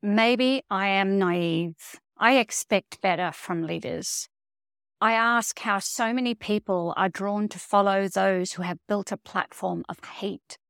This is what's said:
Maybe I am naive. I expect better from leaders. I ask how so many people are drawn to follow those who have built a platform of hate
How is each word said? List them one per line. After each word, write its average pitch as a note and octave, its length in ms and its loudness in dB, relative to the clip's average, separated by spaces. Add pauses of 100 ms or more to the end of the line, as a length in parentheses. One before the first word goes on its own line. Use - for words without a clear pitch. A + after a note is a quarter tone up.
Maybe A#3+ 600 4
I G3 180 0
am G3 320 2
naive. E3+ 800 0 (180)
I B3 200 4
expect - 640 -2
better F3 320 0
from E3 300 -4
leaders. - 640 -6 (720)
I A3 100 4
ask A3+ 480 2
how G3+ 200 0
so A3+ 340 -2
many B3 200 0
people F#3+ 640 -2
are F#3 140 2
drawn G3+ 400 -2
to F3+ 100 -12
follow G3 480 2
those F#3+ 460 0
who F3+ 80 -8
have F3+ 160 -4 (100)
built G3+ 240 -4
a G3 60 -6
platform - 720 -6
of F3 160 -12
hate - 520 -10 (120)